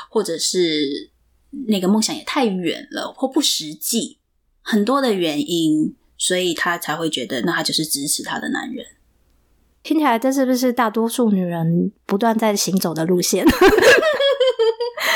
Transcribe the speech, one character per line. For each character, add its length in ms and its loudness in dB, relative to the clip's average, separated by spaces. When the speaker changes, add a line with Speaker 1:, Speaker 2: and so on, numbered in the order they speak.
Speaker 1:
或 140 0
者 160 -6
是 720 -2
那 100 2
个 80 -2
梦 140 4
想 160 -2
也 80 -14
太 220 0
远 440 -4
了， 240 -8
或 140 -4
不 140 -16
实 320 -4
际， 420 -6
很 240 0
多 160 2
的 100 2
原 260 -2
因， 560 0
所 180 -2
以 200 0
他 240 -4
才 180 -8
会 140 -4
觉 160 -4
得 160 -4
那 100 0
他 100 -2
就 120 -4
是 100 -2
支 240 -4
持 140 -4
他 160 -8
的 100 -8
男 240 -6
人。 140 -12
Speaker 2:
听 160 -2
起 60 2
来 140 2
这 140 0
是 140 2
不 100 2
是 160 2
大 160 0
多 180 0
数 240 0
女 120 2
人 500 0
不 100 0
断 200 2
在 200 0
行 180 -2
走 200 -2
的 100 -2
路 160 2
线？ 280 0
<laughs> 60 6